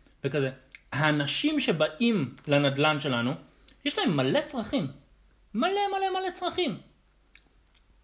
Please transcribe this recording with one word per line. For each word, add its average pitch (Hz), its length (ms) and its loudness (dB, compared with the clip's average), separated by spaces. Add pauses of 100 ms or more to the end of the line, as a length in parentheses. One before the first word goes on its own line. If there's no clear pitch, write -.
(240)
וכזה, 139 280 -2 (400)
האנשים 151 680 0
שבאים 180 760 0 (120)
לנדל"ן 143 520 2
שלנו, 127 320 0 (540)
יש 285 120 -2
להם 254 200 2
מלא 143 280 2
צרכים. 220 420 -4 (640)
מלא, 269 160 0 (280)
מלא, 381 220 -2
מלא 370 140 -4
צרכים. 339 440 -4 (1300)